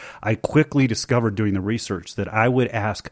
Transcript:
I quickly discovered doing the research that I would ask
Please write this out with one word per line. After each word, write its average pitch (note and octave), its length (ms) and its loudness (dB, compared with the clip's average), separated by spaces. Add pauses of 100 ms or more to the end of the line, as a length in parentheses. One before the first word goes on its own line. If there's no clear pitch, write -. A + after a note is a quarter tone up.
(220)
I A2 140 0
quickly C#3+ 500 2
discovered A2+ 480 0
doing G#2 200 0
the F#2+ 60 0
research G2+ 540 -6
that F#2 180 -4
I A2 160 4
would B2+ 200 2
ask G#2+ 440 -4